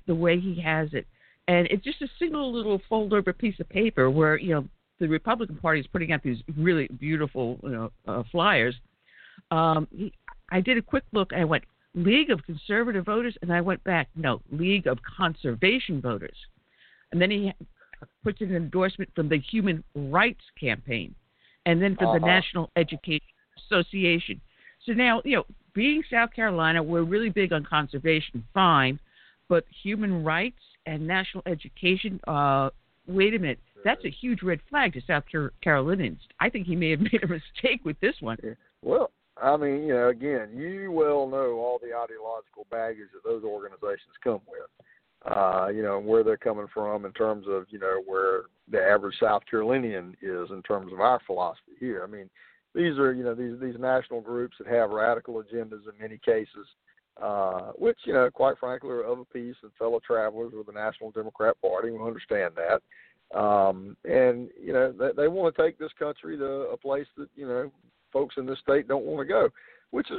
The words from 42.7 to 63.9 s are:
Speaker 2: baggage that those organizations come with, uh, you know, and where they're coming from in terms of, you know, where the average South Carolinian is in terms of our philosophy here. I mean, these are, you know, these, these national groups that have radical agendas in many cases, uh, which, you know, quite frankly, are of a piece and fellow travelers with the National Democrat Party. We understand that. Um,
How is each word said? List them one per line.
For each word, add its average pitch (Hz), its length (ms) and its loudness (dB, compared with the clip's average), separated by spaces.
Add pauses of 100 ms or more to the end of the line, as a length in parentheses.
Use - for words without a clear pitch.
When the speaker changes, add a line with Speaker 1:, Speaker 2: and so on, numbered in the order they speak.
Speaker 2:
baggage 113 420 -6
that 95 160 -10
those 113 160 -2
organizations 101 760 -8
come 120 260 0
with, - 220 -16 (600)
uh, 95 380 2
you 107 140 -2
know, 101 160 0
and 104 80 -6
where 113 180 6
they're 110 140 2
coming 104 340 -4
from 104 320 -4
in 95 80 -10
terms 107 360 -2
of, 95 200 -4
you 104 100 -16
know, 95 280 -2
where 95 360 2 (280)
the 104 100 2
average 98 400 4
South 107 300 4
Carolinian 110 720 -2
is 90 280 -6
in 95 120 -12
terms 95 280 -4
of 92 100 -12
our 117 260 4
philosophy 90 520 -4
here. 113 260 -6
I - 20 -10
mean, 101 240 -16 (440)
these 170 240 2
are, 135 140 4
you 127 100 -4
know, 120 120 -2
these, 120 260 -6
these 123 180 -8
national 127 440 0
groups 120 360 -6
that - 80 -14
have 117 240 2
radical 113 520 0
agendas 107 440 -10
in 104 140 -18
many 110 240 -12
cases, 110 420 0 (560)
uh, 98 540 -2
which, 226 280 0
you 120 100 -4
know, 127 160 4
quite 131 280 2
frankly, 127 320 -8
are 120 120 -4
of 120 160 -4
a 127 80 -16
piece 123 360 -12
and 107 160 -20
fellow 117 260 0
travelers 110 500 -2
with 107 120 -12
the 104 60 -16
National 107 380 -6
Democrat 107 500 0
Party. 95 300 0
We 113 140 -8
understand 104 520 -2
that. 85 240 0 (560)
Um, 98 680 2